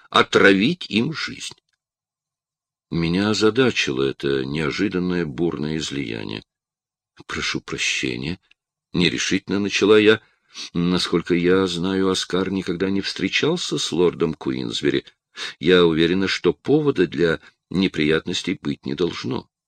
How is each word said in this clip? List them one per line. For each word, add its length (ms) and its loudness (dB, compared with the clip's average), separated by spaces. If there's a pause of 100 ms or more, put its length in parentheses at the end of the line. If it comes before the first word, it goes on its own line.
(100)
отравить 800 4
им 240 0
жизнь". 400 -10 (1400)
Меня 400 0
озадачило 720 2
это 420 -2
неожиданное 840 -2
бурное 520 -4
излияние. 680 -8 (840)
"Прошу 340 -6
прощения", — 800 -6 (540)
нерешительно 640 -2
начала 400 4
я. 220 6 (520)
"Насколько 640 0
я 320 2
знаю, 420 0
Оскар 420 -2
никогда 380 -4
не 120 0
встречался 800 -2
с 120 -4
лордом 440 2
Куинсбери. 680 -2 (540)
Я 260 6
уверена, 440 2
что 240 0
повода 540 2
для 340 0 (300)
неприятностей 880 -2
быть 260 -8
не 80 -6
должно". 540 -6 (200)